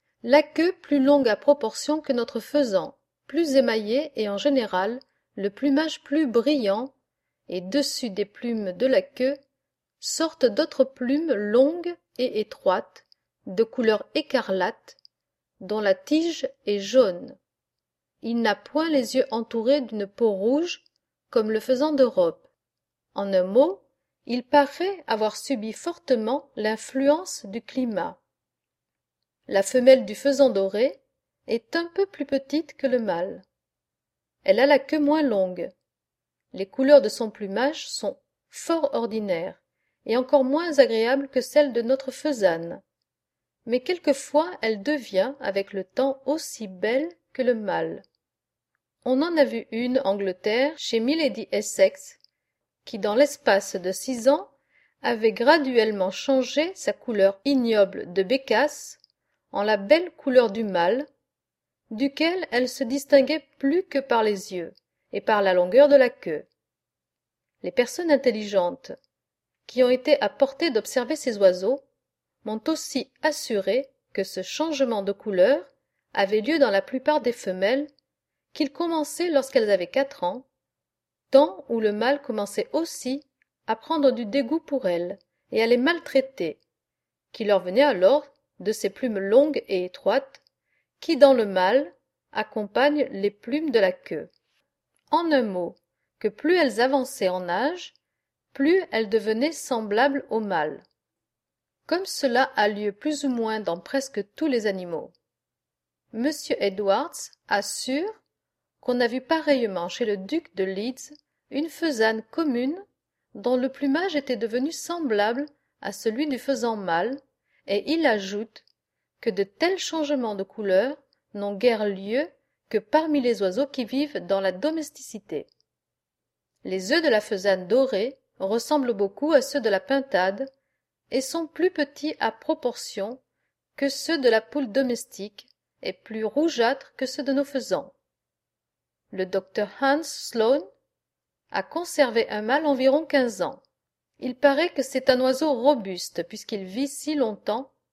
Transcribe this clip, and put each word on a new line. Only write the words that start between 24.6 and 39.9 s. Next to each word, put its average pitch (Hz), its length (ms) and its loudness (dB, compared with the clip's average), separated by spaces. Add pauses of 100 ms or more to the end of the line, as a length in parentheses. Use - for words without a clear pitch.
avoir 214 300 -2
subi 220 360 -6
fortement 254 840 -4
l'influence 269 920 -2
du 220 140 -10
climat. 220 600 -4 (1300)
La 196 160 0
femelle 254 420 6
du 208 80 -8
faisan 269 360 2
doré 208 520 -2 (460)
est - 280 -4
un 339 200 -4
peu 392 100 0
plus 302 200 -8
petite 277 500 -4
que - 100 -4
le 247 140 0
mâle. 185 420 -4 (1040)
Elle 196 160 4
a 269 80 6
la 285 120 6
queue 302 200 -2
moins 302 240 2
longue. 185 480 -2 (800)
Les 190 140 -6
couleurs 269 340 8
de 214 80 0
son 220 220 -6
plumage 220 580 -4
sont - 280 -8 (320)
fort 320 440 -2
ordinaires 208 640 -4 (460)